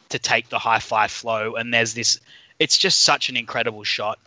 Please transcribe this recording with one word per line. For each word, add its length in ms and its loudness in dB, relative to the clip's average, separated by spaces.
to 100 -4
take 300 0
the 100 -4
high 220 2
fly 260 0
flow, 480 -4
and 180 -6
there's 220 2
this, 240 0
it's 180 4
just 260 2
such 260 2
an 80 -6
incredible 480 -4
shot 420 -4